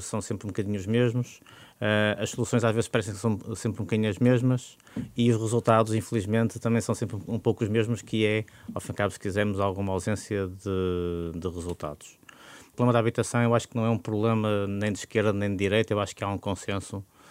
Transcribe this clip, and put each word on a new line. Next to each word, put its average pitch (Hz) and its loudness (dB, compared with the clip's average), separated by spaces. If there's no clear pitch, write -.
são 104 -6
sempre 104 -6
um 104 -8
bocadinho 101 -2
os 92 -6
mesmos, 120 2
eh, 107 2
as 110 -2
soluções 120 0
às 113 2
vezes 113 0
parecem 107 -2
que 98 -10
são 110 0
sempre 104 -4
um 101 -4
bocadinho 107 0
as 95 -4
mesmas 123 2
e 120 4
os 113 2
resultados, 110 4
infelizmente, 110 0
também 117 0
são 110 -2
sempre 107 -6
um 113 -4
pouco 117 0
os 104 2
mesmos, 113 0
que 110 0
é, 107 0
ao 107 -6
fim - -8
e - -6
ao 104 -10
cabo, 101 0
se - -16
quisermos, 101 0
alguma 98 -2
ausência 98 -2
de, 87 -4
de 85 -4
resultados. 85 -8
O - -20
problema 123 4
da 120 6
habitação 120 2
eu 117 4
acho 113 0
que - -10
não 113 0
é 113 2
um 110 2
problema 107 0
nem 101 -2
de 98 -4
esquerda 107 0
nem 101 0
de 98 -2
direita, 101 2
eu 104 2
acho - -4
que - -6
há 98 -2
um 98 -2
consenso 98 -6